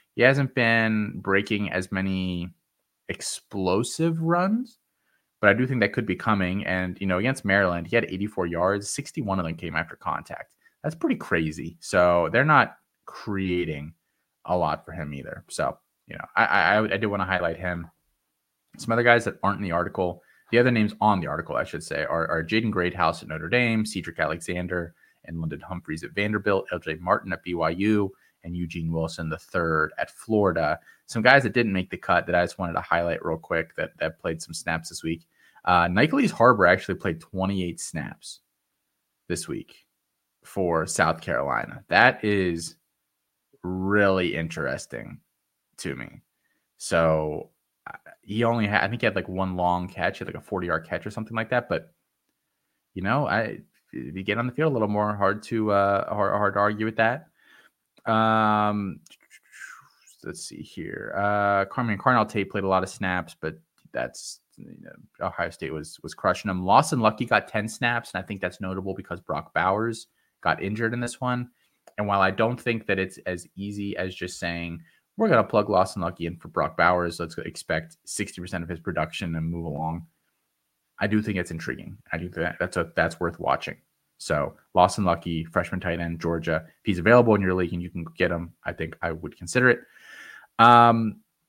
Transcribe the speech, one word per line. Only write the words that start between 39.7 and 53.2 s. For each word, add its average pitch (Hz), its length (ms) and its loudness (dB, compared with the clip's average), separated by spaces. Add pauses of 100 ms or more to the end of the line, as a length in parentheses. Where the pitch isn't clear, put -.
for 85 440 0
South 80 340 2
Carolina. 65 680 -4
That 117 360 4
is 90 520 0 (840)
really 95 720 2
interesting 69 840 -6 (560)
to 73 180 -6
me. - 280 -12 (560)
So, 80 720 0 (360)
uh, - 240 -18 (120)
he 107 200 -2
only 117 240 2
had, 104 160 4
I 98 60 2
think 120 140 -6
he - 20 4
had, 104 100 2
like, 92 140 -4
one 92 260 -4
long 90 320 0
catch, 92 320 -4
he 92 60 -10
had, - 100 -10
like, - 80 -14
a - 20 -20
forty-yard 87 440 -4
catch 87 180 -6
or 107 40 -10
something 113 260 -10
like 113 140 -4
that. 123 180 0
But, - 240 -4 (1000)
you 92 80 -8
know, 123 260 0